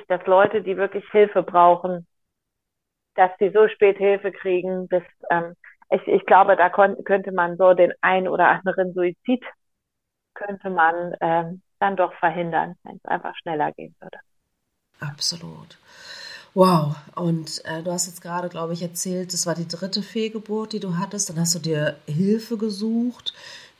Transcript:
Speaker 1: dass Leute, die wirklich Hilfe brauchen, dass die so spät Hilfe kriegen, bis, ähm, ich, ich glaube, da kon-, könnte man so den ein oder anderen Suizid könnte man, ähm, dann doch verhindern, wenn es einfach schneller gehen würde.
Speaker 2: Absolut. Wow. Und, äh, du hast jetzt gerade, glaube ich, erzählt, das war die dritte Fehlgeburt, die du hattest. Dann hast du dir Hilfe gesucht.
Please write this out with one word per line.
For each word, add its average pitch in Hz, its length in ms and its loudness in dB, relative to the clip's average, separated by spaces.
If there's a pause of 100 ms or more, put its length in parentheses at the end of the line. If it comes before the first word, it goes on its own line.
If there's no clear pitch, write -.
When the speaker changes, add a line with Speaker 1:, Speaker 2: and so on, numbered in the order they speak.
Speaker 1:
dass 180 180 -4
Leute, 196 360 4
die 185 160 -4
wirklich 190 340 -4
Hilfe 208 320 4
brauchen, 175 640 4 (1080)
dass 185 240 4
die 196 120 2
so 214 180 6
spät 196 280 2
Hilfe 196 340 0
kriegen, 185 560 -4
bis, 180 160 -2 (260)
ähm, 170 260 -2 (360)
ich, 190 160 -2
ich - 180 0
glaube, 196 300 6
da 175 140 4
kon-, 196 340 2
könnte 196 280 -2
man 175 260 -2
so 185 160 6
den 175 280 4
ein 185 260 0
oder 160 220 2
anderen 180 440 -2
Suizid 180 500 -2 (920)
könnte 202 360 -10
man, 175 500 0
ähm, 170 420 -2 (160)
dann 196 180 -2
doch 175 180 0
verhindern, 170 680 -2
wenn - 140 -18
es - 80 -20
einfach - 320 -6
schneller 151 360 -4
gehen 160 280 -18
würde. - 180 -20 (800)
Speaker 2:
Absolut. 156 800 -10 (760)
Wow. 170 420 4 (200)
Und, 165 500 -4
äh, 160 180 -8
du 175 80 -4
hast 180 160 -4
jetzt 175 140 -18
gerade, 175 280 -6
glaube 165 240 -6
ich, 170 80 -8
erzählt, 180 520 -6
das 170 120 -4
war 170 100 -2
die 165 120 -8
dritte 185 360 -8
Fehlgeburt, 220 680 -6
die 214 60 -4
du 180 180 -6
hattest. 196 320 -6
Dann 160 100 -8
hast 170 160 0
du 175 40 -8
dir 151 380 -2 (100)
Hilfe 208 500 -2
gesucht. 226 760 -4 (460)